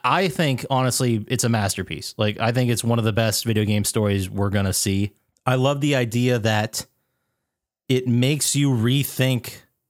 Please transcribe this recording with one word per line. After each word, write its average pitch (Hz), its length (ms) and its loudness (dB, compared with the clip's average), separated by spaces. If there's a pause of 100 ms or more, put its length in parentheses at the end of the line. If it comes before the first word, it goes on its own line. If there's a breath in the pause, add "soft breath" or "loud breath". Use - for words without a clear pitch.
I 165 240 2
think, 147 420 0
honestly, 127 580 2
it's 127 160 -2
a 120 60 2
masterpiece. 98 680 -2
Like, 107 220 -2
I 117 120 0
think 123 200 2
it's 113 120 -2
one 117 160 2
of 110 60 0
the 110 80 2
best 110 320 0
video 107 200 2
game 104 180 0
stories 101 460 0
we're 101 200 -2
gonna 98 240 0
see. 101 400 -2 (320)
I 127 100 0
love 135 260 0
the 143 140 0
idea 123 440 0
that 110 460 -2 (1040)
it 127 180 0
makes 131 480 0
you 143 160 2
rethink 127 840 0 (360)